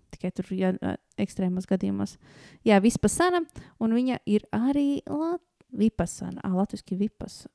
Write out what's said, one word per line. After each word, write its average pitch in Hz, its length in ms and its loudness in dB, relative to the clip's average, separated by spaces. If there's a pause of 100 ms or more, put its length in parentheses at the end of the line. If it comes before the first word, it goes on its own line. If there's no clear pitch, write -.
(120)
Tikai - 200 -6
tur, - 220 -8
ja, 185 180 2
ā, - 220 -4 (240)
ekstrēmos 185 480 -2
gadījumos. 196 480 -2 (500)
Jā, 214 140 8
Vispasana, 330 640 4 (400)
un 226 100 0
viņa 247 360 0
ir 208 260 2
arī 277 500 0
lat-, 330 400 -4 (260)
Vipasana. 190 720 -2
Ā, - 80 -4
latviski 190 480 -2
Vipas-, - 460 -6 (100)